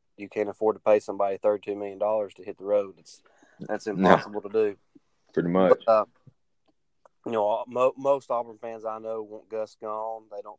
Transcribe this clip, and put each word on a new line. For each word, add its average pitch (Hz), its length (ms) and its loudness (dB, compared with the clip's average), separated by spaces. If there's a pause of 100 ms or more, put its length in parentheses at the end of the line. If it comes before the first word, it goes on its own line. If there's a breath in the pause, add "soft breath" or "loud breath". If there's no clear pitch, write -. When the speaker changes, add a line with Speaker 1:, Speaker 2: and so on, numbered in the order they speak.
(160)
Speaker 1:
you 101 120 -12
can't 104 200 -4
afford 104 280 0
to - 40 -20
pay 107 180 4
somebody 98 400 -4
thirty-two 104 380 -2
million 101 220 -8
dollars 104 360 -2
to 92 100 -20
hit 98 140 -12
the 95 60 -14
road. 98 340 0
It's, - 240 -20 (380 soft breath)
that's 104 260 -8
Speaker 2:
No. 107 60 -4
Speaker 1:
impossible 98 500 4
to 101 60 -10
do. 104 280 0 (560)
Speaker 2:
Pretty 85 160 0
much. 90 380 6
Speaker 1:
But, 113 60 6
uh, 107 120 4 (1200)
you 117 80 -8
know, 110 360 0
mo-, 123 280 0
most 139 340 0
Auburn 117 300 -4
fans 113 240 -10
I 110 140 -6
know 110 240 -8
want 107 260 -16
Gus 110 320 -8
gone. 110 500 -8
They 104 120 -12
don't 104 160 -18